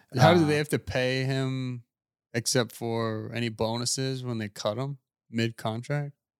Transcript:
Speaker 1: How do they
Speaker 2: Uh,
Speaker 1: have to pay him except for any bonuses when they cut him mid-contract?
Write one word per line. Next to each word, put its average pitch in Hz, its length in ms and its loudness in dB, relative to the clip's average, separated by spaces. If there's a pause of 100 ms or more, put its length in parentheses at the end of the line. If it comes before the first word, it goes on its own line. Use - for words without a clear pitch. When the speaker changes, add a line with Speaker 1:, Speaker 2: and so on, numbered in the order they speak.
(180)
Speaker 1:
How 156 160 8
do 170 120 6
they 147 100 4
Speaker 2:
Uh, - 40 2
Speaker 1:
have 151 100 -2
to 139 100 2
pay 131 460 0
him 131 580 -2 (500)
except 120 380 0
for 113 640 -4
any 117 160 -2
bonuses 120 720 -2
when 120 140 -4
they 110 100 -4
cut 107 300 -4
him 135 200 -4 (320)
mid-contract? 117 840 -2 (260)